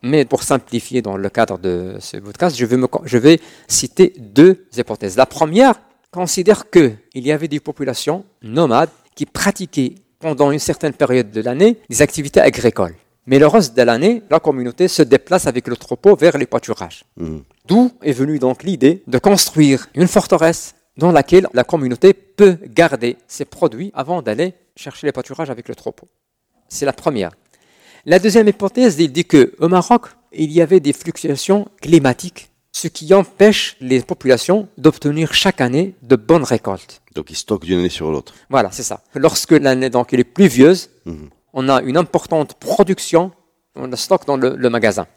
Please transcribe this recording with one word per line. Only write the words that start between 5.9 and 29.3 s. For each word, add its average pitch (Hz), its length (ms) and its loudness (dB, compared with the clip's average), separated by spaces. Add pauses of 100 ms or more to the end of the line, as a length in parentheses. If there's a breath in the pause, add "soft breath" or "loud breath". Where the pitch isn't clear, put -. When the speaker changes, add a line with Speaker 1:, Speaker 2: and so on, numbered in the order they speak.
Speaker 1:
considère 180 580 -2
que 143 220 4 (220)
il 127 120 -10
y 151 60 -2
avait 156 160 -6
des 147 120 -6
populations 147 640 -8 (180)
nomades 135 480 0 (260)
qui 147 100 -8
pratiquaient - 680 -6 (260)
pendant 143 320 0
une 147 80 -4
certaine 151 320 -6
période 123 400 -2
de 110 80 -6
l'année 151 380 0 (120)
des 117 120 -4
activités 143 380 0
agricoles. 110 540 0 (320)
Mais 135 140 4
le 151 80 6
reste 151 280 2
de 127 60 2
l'année, 139 480 0
la 156 100 2
communauté 135 460 -4
se 165 160 0
déplace 135 460 0
avec 123 180 -6
le 120 100 -8
troupeau - 400 2
vers - 220 2
les 135 80 -4
pâturages. - 580 -8 (120)
Speaker 2:
Mhm. 78 260 -12 (240)
Speaker 1:
D'où 240 240 2 (120)
est 147 100 -4
venue 143 260 -4
donc 127 240 -2
l'idée 160 460 0
de 123 100 -2
construire 156 800 2
une 170 100 2
forteresse 165 680 0 (200)
dans 160 140 2
laquelle 170 440 4
la 123 100 2
communauté 143 500 2
peut 190 420 2 (120)
garder 120 480 0 (100)
ses - 180 -12
produits 156 500 -6
avant 156 280 -6
d'aller 127 320 -6 (220)
chercher - 320 -10
les 135 40 -4
pâturages 139 380 -10
avec 117 180 -14
le 117 60 -12
troupeau. - 320 -16 (640)
C'est - 180 -8
la 135 60 -4
première. 101 400 -6 (720 soft breath)
La 165 120 4
deuxième 208 300 2
hypothèse, 202 500 0
il 156 140 0
dit 170 140 -4
que 127 320 4